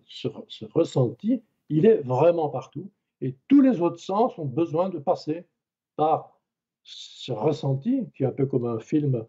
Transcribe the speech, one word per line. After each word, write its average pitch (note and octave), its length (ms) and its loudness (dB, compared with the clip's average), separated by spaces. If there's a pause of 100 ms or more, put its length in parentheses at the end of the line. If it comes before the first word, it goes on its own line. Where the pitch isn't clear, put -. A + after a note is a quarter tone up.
ce - 240 -10
re-, - 180 -14
ce - 180 -18
ressenti, E3+ 760 -2 (240)
il D#3 180 2
est A3 160 6
vraiment D3+ 460 2
partout. C#3 420 -10 (300)
Et C3 160 -6 (140)
tous C#4+ 120 8
les B3 200 4
autres E3+ 180 -2
sens G#3+ 400 -2
ont D#3 60 -6
besoin D#3 440 -2
de F3 100 -8
passer E3 460 -4 (520)
par D3+ 320 0 (560)
ce - 460 -14
ressenti, C#3 840 -2
qui C#3 80 -4
est - 20 2
un A#2+ 60 0
peu C3+ 140 -2
comme C3 200 -2
un A#2 140 -4
film C3+ 500 -2